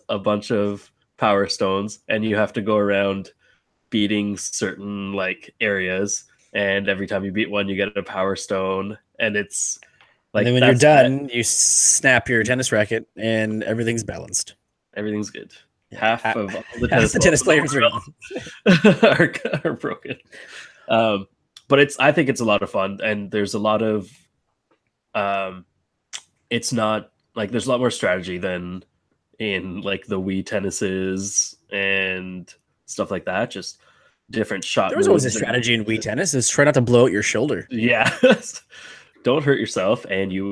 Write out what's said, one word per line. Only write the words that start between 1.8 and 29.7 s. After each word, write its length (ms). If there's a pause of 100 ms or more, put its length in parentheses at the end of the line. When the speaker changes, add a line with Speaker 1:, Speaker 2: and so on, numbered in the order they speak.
Speaker 1:
and 160
you 120
have 160
to 100
go 140
around 540 (580)
beating 480
certain, 800
like, 460
areas. 640 (280)
And 360
every 180
time 180
you 80
beat 180
one, 180
you 80
get 200
a 60
power 340
stone, 640 (200)
and 180
it's 420 (560)
like, 120
Speaker 2:
And 20
then 60
when 80
you're 160
Speaker 1:
that's 240
Speaker 2:
done, 280
you 100
s-, 80
snap 800
your 160
tennis 260
racket, 460
and 480
everything's 400
balanced. 500 (400)
Speaker 1:
Everything's 360
good. 220 (380)
Speaker 2:
Yeah, 100
Speaker 1:
Half 220
Speaker 2:
ha-, 100
Speaker 1:
of 220
all 80 (160)
the 100
Speaker 2:
half 20
Speaker 1:
tennis 220
Speaker 2:
the 60
tennis 240
Speaker 1:
balls 40
Speaker 2:
players 280
are 60
gone. 340 (880)
Speaker 1:
<laughs> 640
are, 60
are 40
broken. 420 (720)
Um, 380 (420)
but 120
it's, 180
I 140
think 160
it's 120
a 40
lot 180
of 80
fun, 320
and 280
there's 240
a 40
lot 240
of, 280 (1040)
um, 500 (840)
it's 220
not, 400 (240)
like, 160
there's 140
a 40
lot 80
more 120
strategy 480
than 460 (560)
in, 400